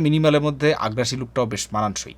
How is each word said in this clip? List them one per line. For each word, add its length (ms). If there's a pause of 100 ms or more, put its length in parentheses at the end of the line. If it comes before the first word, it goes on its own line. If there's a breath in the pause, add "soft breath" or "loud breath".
মিনিমালের 420
মধ্যে 220 (180)
আগ্রাসী 340
লুকটাও 320
বেশ 100 (120)
মানানসই। 420